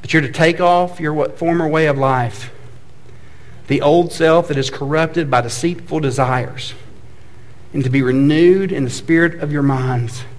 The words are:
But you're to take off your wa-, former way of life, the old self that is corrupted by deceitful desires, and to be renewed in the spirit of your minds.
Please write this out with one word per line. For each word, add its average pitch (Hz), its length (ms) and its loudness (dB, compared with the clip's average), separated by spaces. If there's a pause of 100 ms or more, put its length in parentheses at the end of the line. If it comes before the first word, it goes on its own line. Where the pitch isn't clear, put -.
But - 100 -4
you're 160 80 6
to 131 100 -4
take 170 300 2
off 175 380 2
your 151 160 -2
wa-, 143 140 0
former 170 380 -2
way 160 200 2
of 139 100 2
life, 131 540 0 (1120)
the 139 160 0
old 170 300 4
self 165 380 4
that 147 80 -2
is 135 120 -2
corrupted 156 640 -2
by 123 100 4
deceitful 165 580 -4
desires, 127 760 -2 (1000)
and 143 100 0
to 127 60 0
be 135 140 2
renewed 156 680 4
in 139 120 -2
the 120 80 -2
spirit 165 480 2
of 147 120 -4
your 147 120 0
minds. 127 600 0 (140)